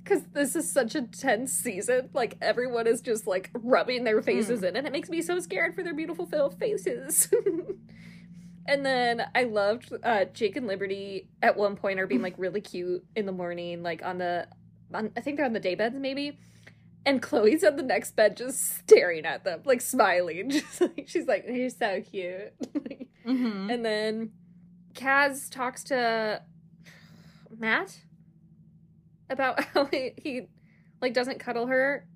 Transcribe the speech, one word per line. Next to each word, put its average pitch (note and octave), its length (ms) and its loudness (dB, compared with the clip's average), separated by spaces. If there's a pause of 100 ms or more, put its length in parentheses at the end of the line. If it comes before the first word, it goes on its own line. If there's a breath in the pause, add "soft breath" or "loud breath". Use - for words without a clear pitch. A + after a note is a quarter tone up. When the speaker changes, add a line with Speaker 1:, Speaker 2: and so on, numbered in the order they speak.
Speaker 1:
'Cause - 200 2 (100)
this C#4+ 240 0
is D#4 120 -2
such A#3+ 240 0
a D4 100 -2
tense B3+ 500 -2
season. B3 580 -2
Like, B3 300 -2
everyone A#3 440 0
is A3+ 140 4
just, A3 280 -4
like, F#3 260 -2
rubbing A#3+ 500 2
their G#3+ 180 4
faces A3+ 380 2
Speaker 2:
Mm. F#3 80 0
Speaker 1:
in, F3 80 -2
and C#4 120 -2
it D#4+ 40 -4
makes D#4+ 180 -4
me E4 120 -2
so F4+ 180 0
scared F4 340 -4
for F#4+ 100 -6
their E4+ 120 -4
beautiful D#4+ 300 -6
fil-, D4+ 240 0
faces. - 840 0
<laughs> A#4+ 60 6 (1300 loud breath)
And C#4 160 2
then B3 380 2 (140)
I B3 80 4
loved, G#3+ 580 0
uh, G#3 240 4
Jake G3+ 300 -2
and C4 100 -4
Liberty G3 640 -6 (140)
at A3 120 4
one G3+ 200 0
point G3 240 -2
are F#3+ 80 -2
being, A#3+ 160 0
like, F#3 160 -4
really F#3 220 -2
cute F3+ 440 -6 (100)
in G#3 120 -2
the F#3+ 40 -6
morning, F3 520 -6
like, E3+ 200 -6
on F3+ 140 -6
the, F3 300 -2 (440)
on, G#3+ 240 -4
I A#3+ 60 -4
think C#4+ 160 -4
they're D4+ 80 2
on A#3 80 0
the G3+ 60 -2
day F3+ 160 -2
beds, A#3 200 -2
maybe. C#4 440 -6 (680 loud breath)
And C4+ 160 2
Chloe's C4+ 420 4
on D4+ 120 6
the C#4 80 -4
next G#3+ 320 -2
bed G#3 200 6
just - 440 -6
staring E3+ 440 8
at D3+ 200 -2
them, E3+ 220 -4
like, B3+ 160 4
smiling. F3+ 680 2
<laughs> - 0 -
Just - 320 -2
like, D4 260 0
she's D#4 200 -4
like, G3+ 200 0
"You're B3+ 220 -2
so G#3 320 -2
cute." F#3 520 -10 (200)
<laughs> C#4 340 -8 (160)
Speaker 2:
Mm-hmm. A3+ 460 0
Speaker 1:
And A#3+ 160 -2
then A3 460 -2 (640)
Kaz C#4 560 2
talks B3+ 320 -6
to A3+ 580 0 (1120 loud breath)
Matt A3+ 440 -2 (1300)
about C4 340 0
<laughs> - 120 -10
how C#4+ 100 4
he, C4 320 -4
he, B3 300 -8 (560 soft breath)
like, B3 100 -2
doesn't B3+ 260 0
cuddle A#3 280 -4
her. C4 480 0